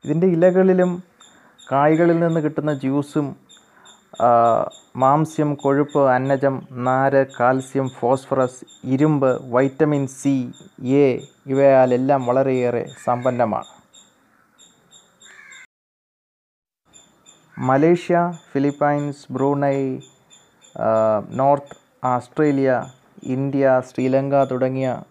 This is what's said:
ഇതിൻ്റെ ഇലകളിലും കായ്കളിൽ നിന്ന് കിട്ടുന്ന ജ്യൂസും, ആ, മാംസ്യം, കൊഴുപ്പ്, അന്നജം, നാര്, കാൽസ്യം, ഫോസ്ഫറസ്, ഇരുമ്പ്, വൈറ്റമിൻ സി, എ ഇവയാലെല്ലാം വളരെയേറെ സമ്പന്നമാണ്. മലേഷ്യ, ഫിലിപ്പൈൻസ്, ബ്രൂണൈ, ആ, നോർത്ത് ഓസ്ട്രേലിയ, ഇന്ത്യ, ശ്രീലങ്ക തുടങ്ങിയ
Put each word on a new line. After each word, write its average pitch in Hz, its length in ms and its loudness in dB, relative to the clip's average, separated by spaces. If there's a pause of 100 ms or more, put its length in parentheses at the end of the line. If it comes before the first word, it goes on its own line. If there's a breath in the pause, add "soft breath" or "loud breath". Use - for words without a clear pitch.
ഇതിൻ്റെ 160 220 -2
ഇലകളിലും 180 760 2 (680 soft breath)
കായ്കളിൽ 160 480 2
നിന്ന് 165 200 0
കിട്ടുന്ന 151 340 -4
ജ്യൂസും, 139 600 -4 (880 soft breath)
ആ, 120 60 4 (680)
മാംസ്യം, 147 580 0
കൊഴുപ്പ്, 143 440 -2
അന്നജം, 135 720 0
നാര്, 131 560 0 (140)
കാൽസ്യം, 131 480 0
ഫോസ്ഫറസ്, 131 760 -2 (200)
ഇരുമ്പ്, 135 680 0
വൈറ്റമിൻ 139 540 0
സി, 131 460 -4 (300)
എ 135 460 2 (180)
ഇവയാലെല്ലാം 131 800 2
വളരെയേറെ 123 600 0 (180)
സമ്പന്നമാണ്. 120 600 -2 (4000)
മലേഷ്യ, 170 800 0 (140)
ഫിലിപ്പൈൻസ്, 143 800 -4
ബ്രൂണൈ, 139 680 -2 (880)
ആ, - 20 2 (420)
നോർത്ത് 139 760 -2
ഓസ്ട്രേലിയ, 131 800 0 (380)
ഇന്ത്യ, 135 680 0
ശ്രീലങ്ക 135 460 -2 (100)
തുടങ്ങിയ 131 680 -4